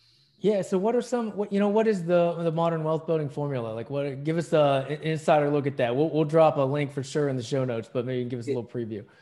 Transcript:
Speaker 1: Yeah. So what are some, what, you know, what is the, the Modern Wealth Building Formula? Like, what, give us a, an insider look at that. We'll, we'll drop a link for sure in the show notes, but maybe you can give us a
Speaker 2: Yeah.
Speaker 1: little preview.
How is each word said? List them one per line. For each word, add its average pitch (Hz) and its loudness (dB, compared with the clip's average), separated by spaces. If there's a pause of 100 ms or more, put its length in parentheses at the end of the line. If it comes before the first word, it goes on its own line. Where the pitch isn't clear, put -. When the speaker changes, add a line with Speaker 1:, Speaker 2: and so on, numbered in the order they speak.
(400)
Speaker 1:
Yeah. 196 0
So 190 -2
what 220 0
are 240 2
some, 233 -4
what, 202 -4
you 196 0
know, 208 2
what 220 2
is 196 0
the, 170 4
the 165 -2
Modern 165 0
Wealth 156 -2
Building 156 0
Formula? 135 -4
Like, 113 -8
what, 139 -6
give 160 -2
us 165 -2
a, 139 4
an 147 -6
insider 156 2
look 147 0
at 135 -4
that. 120 2
We'll, 156 2
we'll 156 2
drop 156 6
a 143 2
link 139 0
for 139 -6
sure 147 -2
in 131 -2
the 123 -4
show 131 -2
notes, 113 -4
but 120 -2
maybe 127 -4
you 123 -2
can 123 -6
give 123 -6
us 117 -10
a 143 -4
Speaker 2:
Yeah. 127 -2
Speaker 1:
little 113 -8
preview. 110 -8 (160)